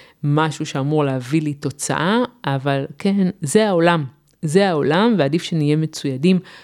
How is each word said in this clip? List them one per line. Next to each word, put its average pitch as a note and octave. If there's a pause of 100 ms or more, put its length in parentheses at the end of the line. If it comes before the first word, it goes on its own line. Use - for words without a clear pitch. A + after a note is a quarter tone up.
(240)
משהו D3+
שאמור D3
להביא C3
לי D3
תוצאה, D3 (220)
אבל C#3 (120)
כן, G3 (140)
זה G#3
העולם, E3+ (360)
זה F#3
העולם, E3+
ועדיף D3
שנהיה D3+
מצוידים D#3 (240)